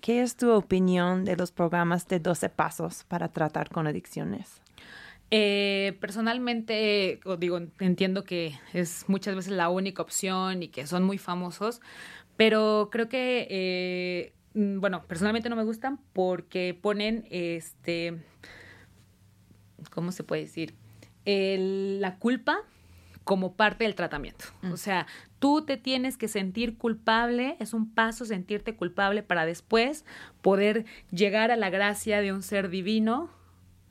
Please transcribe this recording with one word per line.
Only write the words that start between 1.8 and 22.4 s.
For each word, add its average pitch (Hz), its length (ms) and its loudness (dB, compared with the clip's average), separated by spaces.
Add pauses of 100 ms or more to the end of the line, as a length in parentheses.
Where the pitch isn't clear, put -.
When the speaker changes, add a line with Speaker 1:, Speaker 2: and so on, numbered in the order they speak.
Speaker 1:
de 180 120 0
doce 175 300 0
pasos 165 580 -4
para 170 220 -2
tratar 160 400 -2
con 165 160 -2
adicciones. - 760 -8 (680)
Speaker 2:
Eh, 202 720 2
personalmente, 220 1200 0
o 190 140 -4
digo, 175 220 0 (200)
entiendo 190 440 2
que 170 300 -4 (200)
es 175 340 -4
muchas 190 280 0
veces 190 180 -6
la 170 160 2
única 185 320 -2
opción 185 640 -2
y 156 60 -10
que 143 180 -10
son 180 160 2
muy 190 160 2
famosos, 180 640 -4 (540)
pero 214 560 6
creo 226 160 -2
que, 254 420 -2
eh, 180 840 -4 (220)
mm, 202 260 0
bueno, 180 260 0
personalmente 208 420 0
no 233 60 -4
me 226 80 0
gustan 226 360 -4 (140)
porque 180 680 -2
ponen, 208 480 0
este, 170 880 -6 (1700)
¿cómo 175 200 -4
se - 120 -8
puede 156 200 -4
decir? 156 320 -10 (500)
El, 196 760 0
la 190 160 -4
culpa 262 420 0 (640)